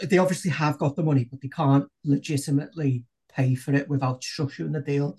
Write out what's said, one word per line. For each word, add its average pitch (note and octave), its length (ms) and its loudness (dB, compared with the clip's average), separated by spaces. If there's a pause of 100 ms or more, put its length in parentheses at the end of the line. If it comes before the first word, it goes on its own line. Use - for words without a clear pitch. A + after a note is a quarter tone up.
they F#3 180 4
obviously F#3 320 2
have D3+ 260 0
got C#3+ 180 -2
the E3+ 80 0
money, C#3 260 2
but C3+ 120 -16
they C3+ 80 -10
can't C#3 380 2 (180)
legitimately C#3+ 1000 -2 (260)
pay C3 260 0
for C#3+ 180 -2
it C#3 160 0
without C3 320 -2
structuring D#3 500 -6
the D3+ 80 -4
deal, C#3+ 400 -2